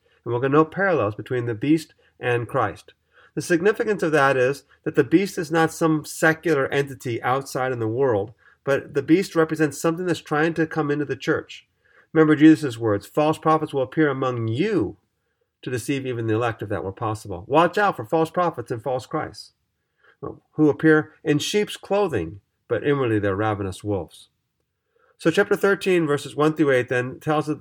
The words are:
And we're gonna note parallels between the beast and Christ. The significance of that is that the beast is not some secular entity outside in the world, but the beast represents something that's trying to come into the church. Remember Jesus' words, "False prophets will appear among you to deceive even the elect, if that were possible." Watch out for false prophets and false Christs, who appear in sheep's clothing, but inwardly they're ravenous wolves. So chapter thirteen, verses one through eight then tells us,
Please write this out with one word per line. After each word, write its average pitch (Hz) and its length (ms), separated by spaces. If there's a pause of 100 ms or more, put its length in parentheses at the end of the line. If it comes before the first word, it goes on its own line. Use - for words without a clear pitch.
(240)
And 120 100
we're 120 60
gonna 135 140
note 156 180
parallels 156 440
between 123 300
the 120 80
beast 147 400 (280)
and 120 260
Christ. 107 460 (420)
The 156 60
significance 202 600
of 160 80
that 139 260
is 127 260 (200)
that 151 120
the 147 80
beast 185 340
is 160 140
not 160 220
some 160 320
secular 156 600
entity 135 560
outside 131 480
in 123 80
the 110 80
world, 113 440 (320)
but 139 300
the 139 80
beast 165 340
represents 156 460
something 170 240
that's 165 160
trying 156 320
to 160 140
come 147 240
into 147 140
the 131 100
church. - 520 (440)
Remember 156 240
Jesus' 147 420
words, 107 300
"False 156 320
prophets 156 340
will 139 80
appear 147 260
among 127 400
you 139 500 (640)
to 131 80
deceive 127 340
even 117 220
the 110 80
elect, 117 260
if 101 80
that 92 140
were 95 80
possible." 104 560
Watch 165 280
out 202 200
for 117 100
false 160 240
prophets 170 400
and 117 140
false 127 240
Christs, - 460 (1000)
who 151 180
appear 151 440 (100)
in 147 160
sheep's 208 360
clothing, 127 640 (280)
but 113 180
inwardly 135 320
they're 98 180
ravenous 101 480
wolves. 98 440 (880)
So 165 140
chapter 202 240
thirteen, 190 500
verses 139 300
one 151 180
through 156 160
eight 123 180
then 123 320
tells 151 300
us, 147 120